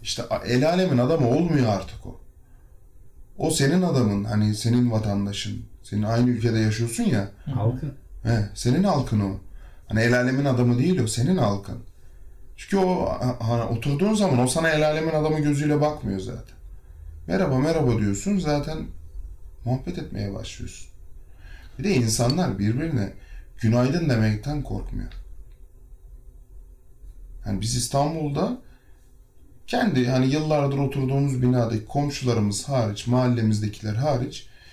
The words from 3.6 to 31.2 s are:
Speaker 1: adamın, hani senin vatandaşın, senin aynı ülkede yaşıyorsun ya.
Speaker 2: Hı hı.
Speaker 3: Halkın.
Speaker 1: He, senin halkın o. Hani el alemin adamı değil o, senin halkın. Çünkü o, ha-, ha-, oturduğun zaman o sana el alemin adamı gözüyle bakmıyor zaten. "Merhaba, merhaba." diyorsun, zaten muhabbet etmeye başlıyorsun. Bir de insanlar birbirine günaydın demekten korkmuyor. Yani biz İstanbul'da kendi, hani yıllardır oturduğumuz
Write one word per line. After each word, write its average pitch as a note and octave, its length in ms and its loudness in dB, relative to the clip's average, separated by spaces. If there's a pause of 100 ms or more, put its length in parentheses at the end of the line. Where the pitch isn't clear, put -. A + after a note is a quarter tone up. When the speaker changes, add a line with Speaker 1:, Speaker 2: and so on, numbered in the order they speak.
Speaker 1:
adamın, A2+ 420 2
hani G#2+ 320 2
senin A#2+ 360 2
vatandaşın, G2+ 720 -2 (180)
senin G#2 200 -4
aynı A#2+ 260 4
ülkede A2+ 300 2
yaşıyorsun A2+ 440 0
ya. A2 280 0 (140)
Speaker 2:
Hı C#3+ 60 -6
hı. B2+ 40 -2
Speaker 3:
Halkın. B2+ 380 -2 (300)
Speaker 1:
He, A2+ 320 2
senin C3 280 2
halkın B2+ 360 2
o. G2 180 0 (500)
Hani G#2+ 120 0
el A#2+ 200 4
alemin C3 260 2
adamı A#2+ 340 4
değil E3 200 4
o, A2 80 2
senin D#3 300 2
halkın. G#2 400 0 (800)
Çünkü - 200 -2
o, F#3+ 320 2
ha-, B2 300 -2
ha-, A#2 300 0
oturduğun C#3+ 440 0
zaman F3+ 260 4
o B2 80 4
sana D#3+ 220 2
el D3+ 180 4
alemin D#3 260 0
adamı D3+ 260 2
gözüyle D3 420 2
bakmıyor G#2 380 0
zaten. - 360 -10 (720)
"Merhaba, E3+ 320 2
merhaba." C#3+ 400 2
diyorsun, G#2+ 400 0
zaten D3+ 480 -2 (800)
muhabbet C3 320 -2
etmeye G2+ 360 -6
başlıyorsun. - 540 -12 (920)
Bir C#3+ 40 -4
de G3 120 2
insanlar A#2+ 640 2
birbirine A#2 540 0 (480)
günaydın B2+ 480 2
demekten A2 540 0
korkmuyor. - 480 -8 (2250)
Yani G2+ 160 -2
biz A#2 140 -2
İstanbul'da D3+ 840 0 (1080)
kendi, C#3+ 420 2
hani C3 180 4
yıllardır D3 500 2
oturduğumuz C3+ 640 0